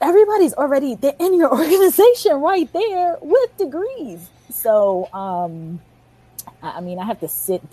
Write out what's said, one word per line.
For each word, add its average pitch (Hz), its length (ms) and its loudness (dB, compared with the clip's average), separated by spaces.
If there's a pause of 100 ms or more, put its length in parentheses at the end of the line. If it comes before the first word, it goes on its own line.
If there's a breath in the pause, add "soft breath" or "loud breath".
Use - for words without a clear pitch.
everybody's 403 500 4
already, 277 420 -2
they're 277 240 -2
in 359 200 2
your 320 140 4
<laughs> 254 60 2
organization 381 720 4
right 311 420 0
there 359 480 -2
with 466 340 0
degrees. 311 720 -8 (220)
So, 202 640 0
um, 175 680 -8 (840)
I, 160 100 -12
I 170 100 -14
mean, 180 160 -10
I 185 80 -8
have 226 140 -8
to 160 80 -6
sit, - 340 -6 (100)